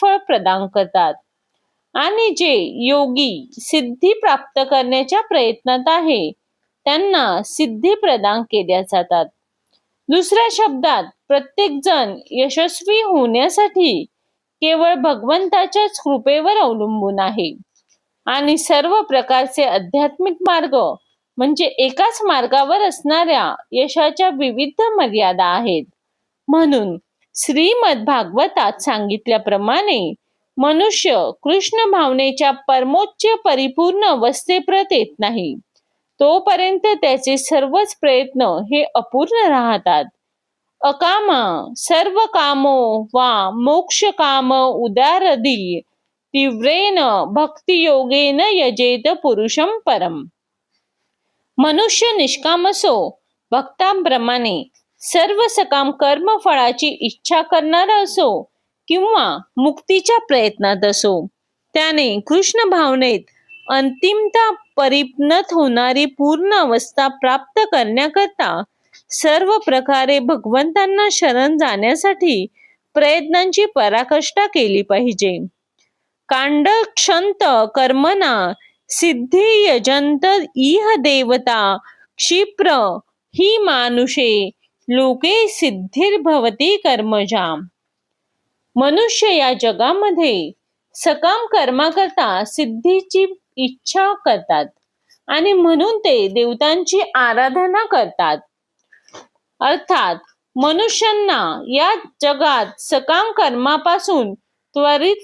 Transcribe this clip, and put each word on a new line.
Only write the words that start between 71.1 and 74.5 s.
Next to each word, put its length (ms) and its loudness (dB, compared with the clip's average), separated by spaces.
शरण 460 2
जाण्यासाठी 880 0
प्रयत्नांची 720 2
पराकाष्ठा 800 0
केली 340 0